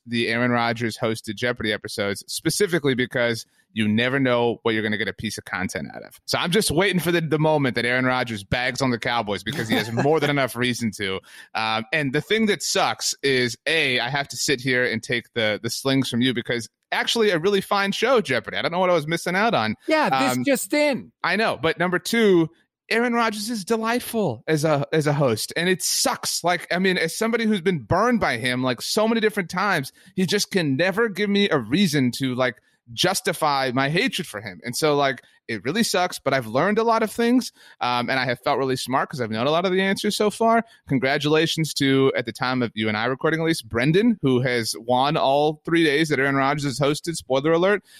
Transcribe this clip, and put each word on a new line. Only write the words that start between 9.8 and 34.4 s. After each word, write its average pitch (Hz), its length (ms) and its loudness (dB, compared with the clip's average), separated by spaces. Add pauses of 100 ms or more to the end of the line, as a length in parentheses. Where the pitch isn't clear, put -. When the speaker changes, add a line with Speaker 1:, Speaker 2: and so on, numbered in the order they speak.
Speaker 1:
more 139 300 2
than 143 100 0
Speaker 2:
<laughs> - 0 -
Speaker 1:
enough 135 280 -2
reason 120 400 -2
to. 95 240 -4 (340)
Um, 110 380 -2
and 147 180 0
the 147 80 0
thing 214 280 0
that 185 140 0
sucks - 640 -2
is, 123 340 0 (100)
A, 139 340 0
I 120 80 -2
have 139 180 -4
to - 80 -14
sit 135 240 0
here 127 240 0
and 113 180 -2
take 120 320 -6
the, 107 300 0
the 113 60 -4
slings 135 400 0
from 117 100 -2
you 127 140 2
because 117 340 -4 (240)
actually 220 380 0
a 175 100 2
really 196 220 0
fine 196 320 0
show, 240 260 2
Jeopardy. 117 380 -4
I 104 40 -4
don't 147 120 -2
know 180 60 -2
what 185 100 2
I 180 40 4
was 151 140 0
missing 170 300 -2
out 214 160 2
on. 107 220 0 (120)
Speaker 2:
Yeah, 311 220 2
this 262 280 2
Speaker 1:
Um, 247 60 -2
Speaker 2:
just 269 300 0
in. 294 400 0 (100)
Speaker 1:
I 170 140 2
know. 214 240 0
But 160 180 0
number 180 180 0
two, 190 520 4 (400)
Aaron 233 240 0
Rodgers 226 360 -2
is 214 140 -6
delightful 220 840 -2
as 156 180 2
a, 143 260 2
as 156 160 2
a 147 60 2
host, 131 420 0
and 170 140 0
it 185 120 0
sucks. - 600 -2
Like, 175 300 0
I 180 60 0
mean, 190 180 2
as 160 200 -2
somebody 226 280 0
who's 214 160 2
been 175 180 0
burned 196 400 2
by 151 160 0
him, 127 260 -2
like, 127 200 -2
so 214 260 0
many 226 140 0
different 202 280 -2
times, 180 440 -2 (240)
he 185 80 2
just 196 260 -2
can 156 240 0
never 190 320 0
give 202 220 -4
me 202 180 2
a 156 100 2
reason 135 600 2
to, 131 180 -4
like, 127 220 -2 (340)
justify 147 840 0
my 135 160 2
hatred 202 380 -2
for 101 140 -10